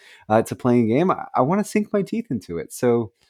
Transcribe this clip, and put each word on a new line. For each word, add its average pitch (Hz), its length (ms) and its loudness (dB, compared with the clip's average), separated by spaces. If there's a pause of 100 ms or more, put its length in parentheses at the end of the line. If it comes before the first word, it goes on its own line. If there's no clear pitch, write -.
(300)
uh, 110 140 4
to - 120 -8
playing 120 360 2
a 117 40 2
game, 175 160 2
I, - 140 -6 (100)
I - 60 4
wanna 185 220 0
sink 214 280 -2
my 208 100 0
teeth 220 280 -6
into 87 280 -6
it. - 160 -10
So, 117 400 0 (160)